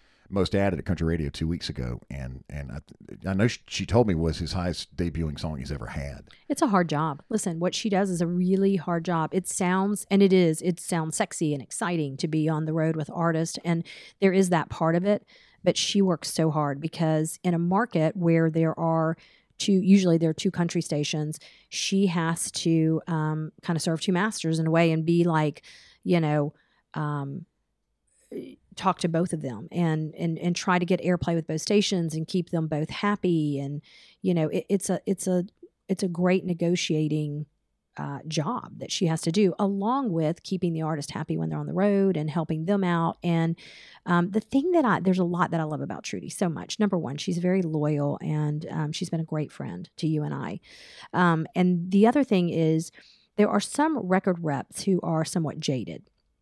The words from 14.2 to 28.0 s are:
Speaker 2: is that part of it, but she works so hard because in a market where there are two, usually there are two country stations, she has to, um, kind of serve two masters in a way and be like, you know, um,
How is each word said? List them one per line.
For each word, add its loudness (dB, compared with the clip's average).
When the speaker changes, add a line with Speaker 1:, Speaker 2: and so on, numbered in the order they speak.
Speaker 2:
is 4
that 2
part 2
of 2
it, 2
but 2
she 2
works 2
so 2
hard -2
because 0
in 2
a 0
market 2
where 4
there 2
are 2
two, 2
usually 6
there 2
are 0
two -2
country -2
stations, -4
she 0
has 0
to, 2
um, -2
kind -2
of -2
serve -2
two 0
masters 0
in 0
a 2
way 6
and 0
be 4
like, 0
you 2
know, 0
um, -6